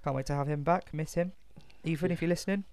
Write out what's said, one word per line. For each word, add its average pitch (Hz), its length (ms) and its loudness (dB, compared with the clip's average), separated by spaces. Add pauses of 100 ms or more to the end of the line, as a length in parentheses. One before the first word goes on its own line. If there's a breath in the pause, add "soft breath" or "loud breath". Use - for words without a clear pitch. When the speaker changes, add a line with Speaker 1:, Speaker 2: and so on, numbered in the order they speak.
Speaker 1:
Can't 135 120 0
wait 131 120 -2
to 143 80 0
have 143 120 2
him 147 160 0
back. 170 300 2
Miss 156 220 -2
him. 175 160 2 (520)
Ethan, 165 260 2
Speaker 2:
Yeah. 175 40 4
Speaker 1:
if 165 80 0
you're 165 80 2
listening 190 440 2